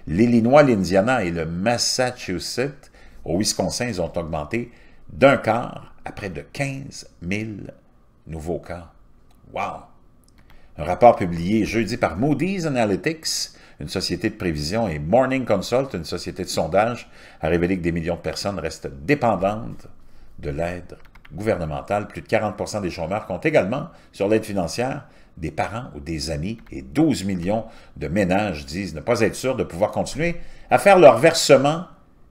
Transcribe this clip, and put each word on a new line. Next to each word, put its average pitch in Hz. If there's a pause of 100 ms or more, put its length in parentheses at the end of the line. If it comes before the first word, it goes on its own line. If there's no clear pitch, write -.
l'Illinois, 117
l'Indiana 104
et 87
le 82
Massachusetts. 120 (360)
Au 82
Wisconsin, 104
ils 92
ont 80
augmenté 82 (400)
d'un 127
quart - (120)
à -
près 101
de 76
quinze - (100)
mille 104 (540)
nouveaux 80
cas. 87 (600)
Wow ! 196 (960)
Un 78
rapport 117
publié 92
jeudi 107
par 85
Moody's 151
Analytics, 131 (220)
une 76
société 92
de 107
prévision, 87
et 76
Morning 127
Consult, 107
une 85
société 90
de -
sondage, 101 (300)
a 80
révélé 87
que 87
des 85
millions 82
de 82
personnes 90
restent 78
dépendantes 104 (500)
de 76
l'aide 85 (360)
gouvernementale. 90
Plus -
de -
quarante 104
pour 92
cent 107
des 98
chômeurs 90
comptent 92
également 143 (240)
sur 98
l'aide 110
financière 101 (280)
des 78
parents 107
ou -
des 76
amis, 87 (100)
et 69
douze 98
millions 98 (320)
de 71
ménages 90
disent 80
ne 78
pas 110
être 90
sûrs 127
de 95
pouvoir 95
continuer - (340)
à 131
faire 196
leur 127
versement 147 (440)